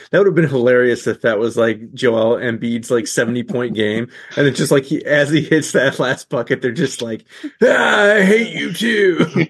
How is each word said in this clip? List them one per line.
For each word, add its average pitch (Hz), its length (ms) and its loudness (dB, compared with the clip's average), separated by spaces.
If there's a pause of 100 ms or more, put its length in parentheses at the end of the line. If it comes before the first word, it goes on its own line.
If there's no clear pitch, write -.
(120)
that 170 80 4
would 202 80 4
have 175 80 2
been 165 120 4
hilarious 123 600 2
if 110 140 -4
that 113 180 0
was, 113 180 -2
like, 113 380 -2
Joel 117 400 2
Embiid's, 117 560 -4
like, 117 160 0
seventy 120 340 -2
point 123 320 -4
game, 110 340 -2 (300)
and 143 80 4
it's 135 140 0
just, 123 120 -2
like, 143 120 4
he, - 200 -4
as 143 280 2
he 156 100 2
hits - 300 -4
that 131 260 0
last 123 320 -4
bucket, 123 320 -4
they're 123 100 -2
just 135 300 -4
like, 113 240 -8 (380)
"Ah, 220 480 2
I 208 120 4
hate 214 300 2
you - 180 -6
too." 185 800 0